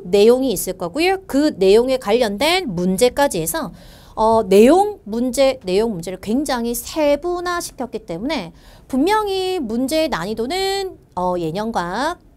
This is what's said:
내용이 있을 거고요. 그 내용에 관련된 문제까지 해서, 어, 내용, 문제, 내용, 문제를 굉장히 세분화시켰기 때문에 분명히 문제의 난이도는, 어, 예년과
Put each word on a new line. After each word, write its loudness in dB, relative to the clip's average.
내용이 4
있을 -6
거고요. -2
그 0
내용에 4
관련된 0
문제까지 0
해서, -6
어, 2
내용, 6
문제, 0
내용, 2
문제를 -8
굉장히 -2
세분화시켰기 -4
때문에 -6
분명히 0
문제의 -2
난이도는, -4
어, -2
예년과 -4